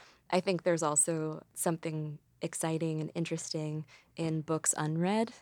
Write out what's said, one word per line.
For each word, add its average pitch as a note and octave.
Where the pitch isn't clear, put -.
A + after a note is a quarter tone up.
I F#3
think F3
there's E3+
also D#3
something D#3
exciting D#3+
and D#3
interesting D#3
in D#3+
books D#3
unread, F3